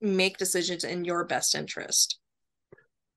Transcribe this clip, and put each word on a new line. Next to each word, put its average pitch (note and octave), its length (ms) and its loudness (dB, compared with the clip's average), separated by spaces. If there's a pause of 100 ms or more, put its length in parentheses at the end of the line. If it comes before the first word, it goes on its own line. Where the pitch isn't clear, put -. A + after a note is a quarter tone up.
make F#3+ 360 2
decisions F3 460 0
in F3 200 -4
your F3 200 0
best B2+ 320 0
interest. - 640 0 (960)